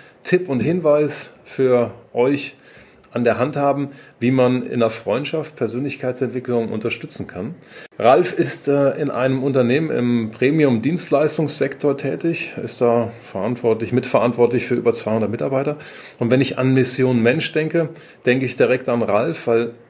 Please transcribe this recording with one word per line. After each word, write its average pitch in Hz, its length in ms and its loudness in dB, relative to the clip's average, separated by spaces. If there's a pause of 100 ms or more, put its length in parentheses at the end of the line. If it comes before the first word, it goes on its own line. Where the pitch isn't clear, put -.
(240)
Tipp 180 240 0
und 131 120 -2
Hinweis 151 760 0 (100)
für 123 480 2 (220)
euch 135 420 0 (560)
an 123 120 -2
der 110 140 2
Hand 143 180 -2
haben, 143 340 0 (300)
wie 120 100 2
man 127 320 2
in - 180 -4
der 113 80 4
Freundschaft 143 680 -4
Persönlichkeitsentwicklung 123 1160 -4
unterstützen - 540 -6
kann. 110 280 -10 (440)
Ralf 139 340 4
ist, - 360 -2
äh, 143 240 2
in 147 180 -4
einem 131 320 0
Unternehmen 135 480 2
im 120 400 -2
Premium-Dienstleistungssektor 143 1700 0
tätig, - 540 -4 (100)
ist - 180 -10
da 117 320 2 (100)
verantwortlich, 110 720 -2
mitverantwortlich 120 720 2
für 123 120 -2
über 120 160 2
zweihundert 110 380 -2
Mitarbeiter. 139 460 -2 (420)
Und 117 120 0
wenn 127 100 4
ich - 180 0
an 131 140 2
Mission 127 500 2
Mensch 135 300 2
denke, 160 380 -2 (340)
denke 131 220 2
ich 120 100 -6
direkt 127 320 2
an 120 140 0
Ralf, 110 440 0
weil 117 260 2 (180)